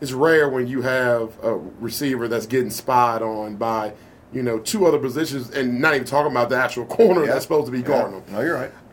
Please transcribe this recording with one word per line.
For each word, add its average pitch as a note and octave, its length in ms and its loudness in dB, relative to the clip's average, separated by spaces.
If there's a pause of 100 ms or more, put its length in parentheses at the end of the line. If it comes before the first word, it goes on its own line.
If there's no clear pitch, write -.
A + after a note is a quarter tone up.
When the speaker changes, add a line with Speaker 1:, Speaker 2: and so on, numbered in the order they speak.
Speaker 1:
it's C3 120 -8
rare D3+ 360 4
when B2+ 180 -2
you B2+ 140 -4
have B2 520 0 (100)
a A2+ 120 0 (240)
receiver A#2 480 -2
that's A2 200 -2
getting B2 240 0
spied A#2+ 500 2
on G#2+ 360 -6
by – A2 360 -2 (400)
you B2+ 100 -4
know, A#2 160 -2
two F#3 280 0
other D3 120 4
positions, C3 520 -4
and B2+ 300 -2
not D#3 140 4
even B2 120 -2
talking D3 240 2
about B2 200 0
the B2+ 60 0
actual B2 300 -2
corner F#3 380 4
Speaker 2:
Yeah. B2 80 0
Speaker 1:
that's C3+ 120 0
supposed D3+ 220 0
to B2 60 -8
be B2+ 80 -4
Speaker 2:
Yeah. B2+ 60 -4
Speaker 1:
guarding A2+ 300 0
him. F2+ 60 -14 (100)
Speaker 2:
No, G#2 100 -4
you're E3 120 -2
right. C3 160 -6 (220)